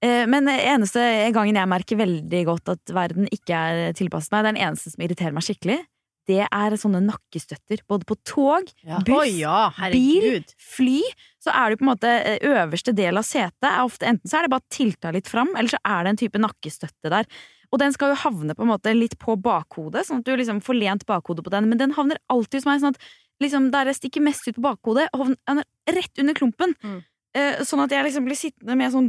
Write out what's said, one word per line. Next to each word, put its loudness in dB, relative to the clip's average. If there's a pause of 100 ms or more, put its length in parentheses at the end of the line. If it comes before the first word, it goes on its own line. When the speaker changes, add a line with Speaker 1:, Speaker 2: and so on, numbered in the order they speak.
Speaker 1:
Eh, 2
men 4
eneste 2
gangen 2
jeg 2
merker 0
veldig 0
godt -2
at -6 (100)
verden 0
ikke -4
er -2
tilpasset -4
meg, 2
det 2
er -2
den 0 (100)
eneste -10
som -10
irriterer -2
meg -4
skikkelig, -4 (440)
det 2 (100)
er 0
sånne 0
nakkestøtter, -8
både -2
på -4
tog, 2 (160)
Speaker 2:
Ja. -6
Speaker 1:
buss, 4
Speaker 3:
Oi, 2
ja, 2
Speaker 1:
bil, -8
Speaker 3:
herregud. 2
Speaker 1:
fly, 0 (380)
så -4
er 4
det 0
på 2
en 4
måte, -6
eh, 2
øverste 2
del 2
av 0
setet -4
er 2
ofte, -2
enten 0
så 0
er 2
det 0
bare -2
tilta -2
litt -4
fram, 0
eller 0
så -2
er 0
det 2
en 2
type -2
nakkestøtte -6
der. 2 (480)
Og 0
den 2
skal 0
jo 2
havne -4
på -10
en 2
måte 2
litt 0
på -2
bakhodet, -2
sånn -4
at -8
du 0
liksom -2
får -2
lent -2
bakhodet -4
på -10
den, 2
men 2
den 2
havner 0 (120)
alltid -2
hos -8
meg 2
sånn 2
at -8 (420)
liksom 2
der 2
jeg 0
stikker -4
mest 0
ut -8
på -6
bakhodet, 0
havner, -2 (240)
rett -4
under 2
klumpen. 0
Speaker 3:
Mm. -12 (340)
Speaker 1:
Eh, 0
sånn 0
at -2
jeg 2
liksom -2
blir -4
sittende -6
med 0
sånn 4